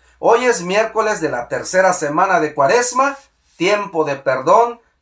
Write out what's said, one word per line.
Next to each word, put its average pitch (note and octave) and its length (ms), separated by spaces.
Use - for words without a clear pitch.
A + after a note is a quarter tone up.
Hoy A3+ 260
es A3+ 160
miércoles G#3 640
de C#3+ 80
la A#2+ 180
tercera F3+ 460
semana E3+ 440
de D#3 140
Cuaresma, A#3+ 640
tiempo F3+ 480
de C#3 120
perdón, F3 600